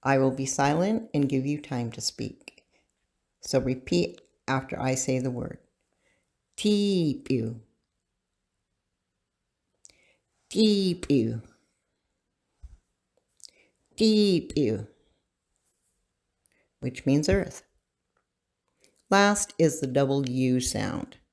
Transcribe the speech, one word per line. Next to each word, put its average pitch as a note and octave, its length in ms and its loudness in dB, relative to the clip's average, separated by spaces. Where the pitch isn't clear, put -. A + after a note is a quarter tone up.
I C3+ 160 2
will C3+ 120 4
be C3 160 -4
silent E3+ 680 0
and C#3+ 140 2
give C3+ 180 0
you D3 140 -2
time A#2+ 320 -6
to - 80 -14
speak. - 640 -10
So - 200 -2
repeat C3 600 -4
after C3 340 -4
I C3 140 -2
say C3 240 -2
the B2+ 120 -4
word. A#2+ 280 -10
Deep G3+ 720 0
U. A2+ 300 -2
Deep G3 600 2
U. A2+ 320 0
Deep G#3 600 4
U. G#2+ 300 0
Which - 260 -6
means C#3+ 220 2
earth. F#3+ 340 -2
Last G3+ 500 2
is D#3+ 220 4
the C3+ 60 -4
double C#3 420 2
U B2+ 320 2
sound. - 580 -4